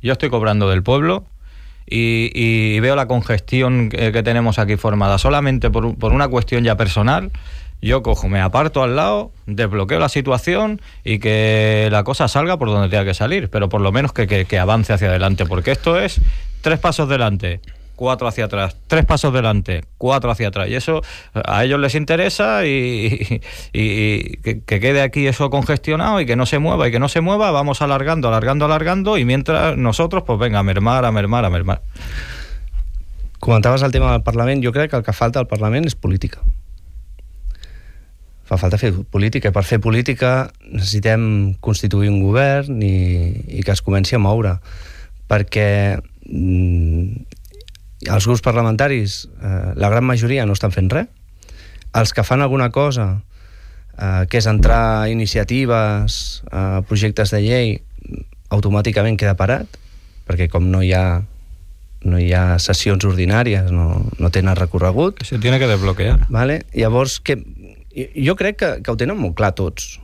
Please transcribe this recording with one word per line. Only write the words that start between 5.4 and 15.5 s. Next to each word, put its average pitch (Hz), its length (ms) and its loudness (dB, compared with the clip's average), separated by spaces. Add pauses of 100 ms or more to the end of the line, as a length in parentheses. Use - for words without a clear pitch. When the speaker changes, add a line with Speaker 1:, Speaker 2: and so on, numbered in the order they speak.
Speaker 1:
por, 113 260 0
por 113 160 2
una 139 160 4
cuestión 120 360 0
ya 110 120 2
personal, 117 560 0 (500)
yo 123 200 2
cojo, 110 260 0
me 98 120 2
aparto 131 420 0
al 127 140 0
lado, 202 360 -2 (140)
desbloqueo 104 540 -2
la 151 80 2
situación 170 720 0 (240)
y 107 140 -2
que 107 720 2
la 104 140 2
cosa 135 220 0
salga 165 320 0
por 127 100 0
donde 101 200 2
tenga 98 160 2
que 95 100 0
salir, 120 360 -2
pero 101 180 0
por 104 120 0
lo 98 120 2
menos 131 200 0
que, 113 140 0
que, 95 200 0
que 101 120 -2
avance 107 340 2
hacia 98 160 2
adelante, 92 380 0
porque 90 260 -2